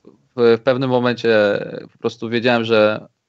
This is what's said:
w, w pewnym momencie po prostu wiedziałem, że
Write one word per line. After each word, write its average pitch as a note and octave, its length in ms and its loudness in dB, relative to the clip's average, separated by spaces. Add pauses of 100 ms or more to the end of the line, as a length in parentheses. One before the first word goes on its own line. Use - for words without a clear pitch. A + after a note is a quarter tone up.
(360)
w, A#2 220 4
w A2+ 40 -10
pewnym C3 280 0
momencie A#2 680 0 (340)
po - 40 -20
prostu A#2 320 -8
wiedziałem, A#2 360 0
że G#2+ 420 0 (220)